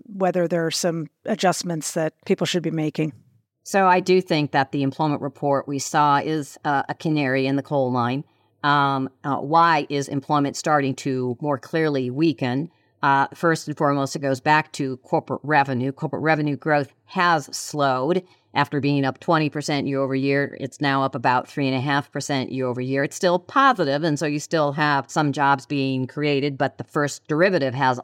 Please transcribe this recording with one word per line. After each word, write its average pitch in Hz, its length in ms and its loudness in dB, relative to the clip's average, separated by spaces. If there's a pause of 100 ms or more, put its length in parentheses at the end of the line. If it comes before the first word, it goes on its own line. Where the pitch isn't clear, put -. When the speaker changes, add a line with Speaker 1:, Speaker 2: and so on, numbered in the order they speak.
Speaker 1:
whether 180 400 0
there 170 180 0
are 160 60 -2
some 165 380 -2 (160)
adjustments 175 680 -2
that 160 220 -2 (100)
people 180 220 0
should 175 160 -2
be 160 80 -2
making. 156 420 -2 (520)
Speaker 2:
So 190 240 2
I 185 120 4
do 185 200 4
think 156 320 0
that 139 180 2
the 143 120 -2
employment 143 380 0
report 143 460 -2
we 143 140 -4
saw 147 380 4
is, 151 460 -4
uh, 143 240 0
a - 60 -4
canary 135 520 0
in 139 100 0
the 135 60 -2
coal 135 280 0
mine. 127 340 -2 (380)
Um, 139 480 2 (140)
uh, 139 140 -2
why 160 520 2
is 143 180 -4
employment 143 480 -2
starting 139 400 0
to 127 440 -4
more 147 180 -2
clearly 143 520 -2
weaken? 139 600 0 (320)
Uh, 139 320 4
first 165 320 0
and 151 100 -8
foremost, 143 400 0
it 160 40 -8
goes 135 200 -2
back 151 320 2
to 131 260 -6
corporate - 440 -4
revenue. 135 500 0
Corporate 143 300 -6
revenue 151 340 0
growth 147 380 0 (120)
has 175 480 2
slowed. 143 680 0 (340)
After 143 240 0
being 139 240 2
up 131 140 -2
twenty 156 320 2
percent 143 380 -4
year 135 120 -2
over 135 140 -2
year, 139 460 0
it's 135 200 -8
now 135 220 2
up 135 140 -2
about 123 320 0
three 139 180 -4
and 131 100 0
a 123 40 -2
half 143 320 -2
percent 135 400 -4
year 131 140 -4
over 123 140 -4
year. 135 220 -2
It's 143 140 -4
still 180 240 2
positive, 180 640 2
and 151 120 0
so 160 100 -2
you 147 120 -2
still 147 340 -2
have 147 380 0
some 147 220 0
jobs 139 340 2
being 135 400 -2
created, 143 500 -2
but 135 220 -2
the 120 60 -10
first - 420 -4
derivative 156 480 2
has 127 300 2